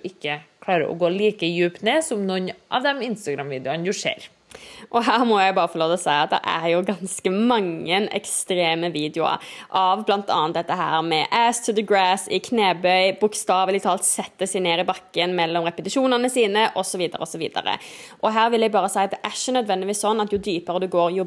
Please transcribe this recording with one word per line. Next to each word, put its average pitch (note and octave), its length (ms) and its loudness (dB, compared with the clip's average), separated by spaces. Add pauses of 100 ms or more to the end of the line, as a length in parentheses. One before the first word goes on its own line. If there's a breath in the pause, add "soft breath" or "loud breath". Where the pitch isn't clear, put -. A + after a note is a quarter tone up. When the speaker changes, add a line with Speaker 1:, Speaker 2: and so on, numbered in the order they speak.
Speaker 1:
ikke D3 380 -8 (220)
klarer F3 260 0
å E3+ 100 -4
gå F3 140 2
like G#3 340 0
dypt F3 360 0
ned C4+ 200 2
som G#3 240 -4
noen F#3 240 -4 (200)
av B3+ 120 0
de C#4 120 0 (120)
Instagram-videoene C#3+ 800 -6
du G3 80 -2
ser. - 380 -6 (640 loud breath)
Speaker 2:
Og A#3 140 2
her C4 180 4
må A3 160 4
jeg F#3+ 160 4
bare F3 160 2
få E3+ 80 -4
lov E3 140 2
til - 20 2
å F3+ 60 -4
si D#3+ 100 0
at D3 220 2
det - 100 2
er E3 240 -2
jo E3+ 160 4
ganske F#3 480 -4
mange F#3+ 680 2 (120)
ekstreme F3 800 0
videoer D3+ 480 -2 (280 loud breath)
av F#3+ 360 2
blant G3+ 240 0
annet E3+ 300 0
dette E3+ 180 -2
her D#3+ 300 0
med D#3 260 2
ass A#3 320 2
to A#3 80 0
the G#3 160 0
grass F#3+ 400 2
i F#3 160 -2
knebøy, F#3 760 2
bokstavelig F#3+ 680 2
talt F#3+ 180 0
sette - 440 -4
seg F#3 180 -2
ned E3+ 160 2
i F#3 60 -8
bakken F3+ 500 -2
mellom E3 260 0
repetisjonene A#3+ 640 0
sine, A3 380 2 (100)
og F#3+ 80 0
så F#3 160 -6
videre, E3 240 -4
og - 80 -6
så E3 80 -8
videre. - 380 -4 (420 loud breath)
Og G#3+ 160 2
her A3+ 160 4
vil A3+ 140 4
jeg G#3+ 80 0
bare G3 180 2
si G3+ 80 0
at G3 140 0
det - 100 -10
er - 140 -6
ikke B3+ 180 -2
nødvendigvis G3 480 -2
sånn G#3+ 160 2
at G3+ 160 -2
jo G3 140 -4
dypere F3 340 -2
du F#3 80 -2
går, F3 240 2
jo F#3 100 0